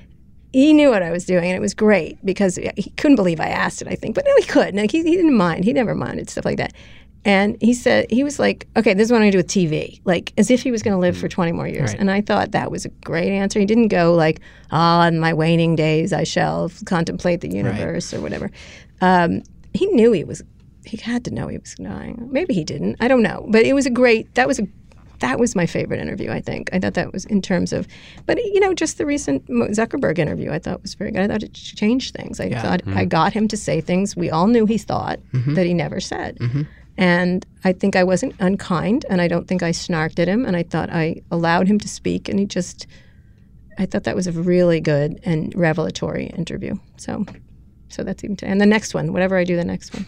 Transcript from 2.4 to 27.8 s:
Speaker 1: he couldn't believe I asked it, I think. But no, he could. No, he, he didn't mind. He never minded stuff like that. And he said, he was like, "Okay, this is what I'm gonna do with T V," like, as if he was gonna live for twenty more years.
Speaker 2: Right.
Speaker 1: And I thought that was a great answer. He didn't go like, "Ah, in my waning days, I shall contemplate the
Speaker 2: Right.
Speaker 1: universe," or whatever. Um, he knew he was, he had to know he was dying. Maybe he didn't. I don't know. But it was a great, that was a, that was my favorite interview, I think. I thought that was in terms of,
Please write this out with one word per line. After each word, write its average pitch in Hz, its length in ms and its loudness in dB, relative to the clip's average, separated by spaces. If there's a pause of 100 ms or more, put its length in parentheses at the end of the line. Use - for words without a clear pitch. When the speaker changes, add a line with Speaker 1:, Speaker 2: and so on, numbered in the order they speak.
Speaker 1:
he - 220 -6
couldn't 294 180 6
believe 175 240 2
I - 80 -2
asked 190 320 -4
it, 190 80 -10
I 190 60 -6
think. - 200 -6
But 571 120 0
no, 554 100 4
he 427 60 6
could. 185 320 2
No, 196 80 0
he, 214 60 4 (140)
he 330 140 2
didn't 330 180 4
mind. 180 300 2
He - 80 2
never 233 220 0
minded - 340 -6
stuff - 160 -6
like - 140 -2
that. - 160 -4 (500)
And 202 360 2
he 226 120 4
said, 240 380 2
he 254 140 2
was 285 160 -4
like, 202 260 0 (100)
"Okay, 214 180 4
this 202 100 4
is 226 80 2
what 240 60 6
I'm 220 40 6
gonna 208 80 6
do 190 80 4
with 175 80 2
T 185 200 0
V," 151 380 -6
like, 175 340 -2
as 208 120 4
if 247 100 4
he 262 120 -2
was 220 100 -4
gonna 202 160 0
live 180 180 0
for 185 120 -6
twenty 170 240 -2
more - 160 -4
years. 120 240 -4
Speaker 2:
Right. - 80 -6
Speaker 1:
And 196 100 2
I 196 100 0
thought 208 300 0
that - 220 -4
was - 120 -8
a - 40 -10 (160)
great 165 260 -2
answer. 196 300 0
He 196 40 4
didn't 220 240 4
go 175 240 4
like, 160 280 2 (320)
"Ah, 170 340 4
in 165 140 2
my 165 120 2
waning 165 440 2
days, 156 360 2
I 151 120 0
shall 165 440 -2 (160)
contemplate 175 560 -2
the - 80 -10
Speaker 2:
Right. 180 100 -6
Speaker 1:
universe," 170 540 -4
or - 80 -6
whatever. - 300 -8 (500)
Um, 180 420 2 (300)
he - 140 0
knew 240 240 6
he 190 140 0
was, - 180 -10 (420)
he - 120 -14
had 240 300 -6
to - 60 -8
know - 140 -8
he - 120 -10
was - 180 -18
dying. - 560 -12
Maybe 294 220 -2
he 165 100 -2
didn't. 170 340 -6
I 220 80 -2
don't 254 160 4
know. - 260 -4
But 220 180 6
it 262 80 4
was 277 120 2
a 269 40 -2
great, 240 440 2
that 254 140 2
was 277 100 0
a, 208 80 -4 (540)
that 254 180 -2
was 240 160 2
my 175 120 2
favorite - 340 -4
interview, - 320 -6
I - 80 -4
think. - 320 -8
I 185 80 0
thought 196 140 -2
that - 180 -4
was 190 140 -8
in 202 140 0
terms 180 320 -2
of, - 140 -4 (400)